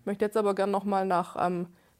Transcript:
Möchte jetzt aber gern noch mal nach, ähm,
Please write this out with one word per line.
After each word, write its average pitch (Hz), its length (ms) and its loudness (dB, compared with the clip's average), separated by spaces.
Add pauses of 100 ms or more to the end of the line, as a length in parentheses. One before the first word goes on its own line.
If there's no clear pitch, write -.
Möchte 202 220 -2
jetzt 208 100 -4
aber 202 200 2
gern 196 160 0
noch 196 120 0
mal 196 220 0
nach, 180 340 0
ähm, 175 280 0 (320)